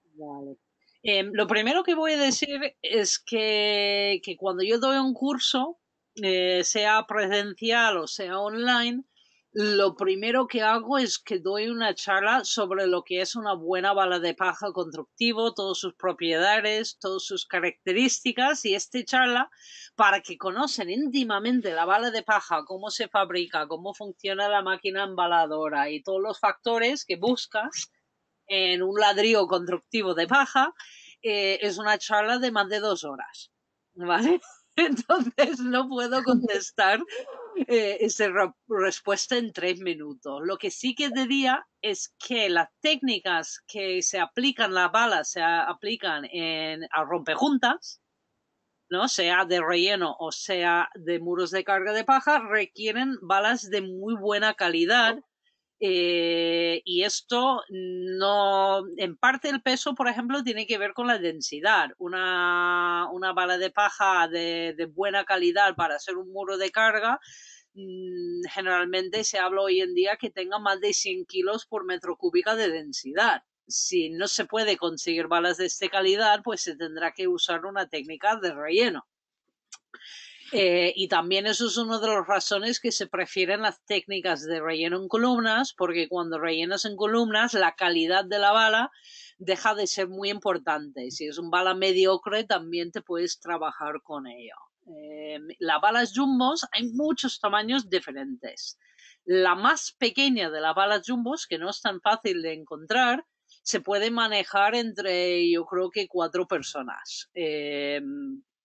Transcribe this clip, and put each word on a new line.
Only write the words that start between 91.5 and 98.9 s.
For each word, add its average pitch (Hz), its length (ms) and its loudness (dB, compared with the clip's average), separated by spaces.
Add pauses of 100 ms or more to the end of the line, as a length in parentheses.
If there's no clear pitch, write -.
mediocre, 190 720 4
también 170 480 -2
te 202 100 -8
puedes 170 380 -4
trabajar 156 640 -6
con 143 240 -10
ello. 120 280 -18 (320)
Eh, 151 520 -14 (200)
las 160 200 2
balas 226 340 2
jumbos, 269 600 2
hay 233 180 -2
muchos 269 480 -2
tamaños 214 500 0
diferentes. 139 880 -6 (460)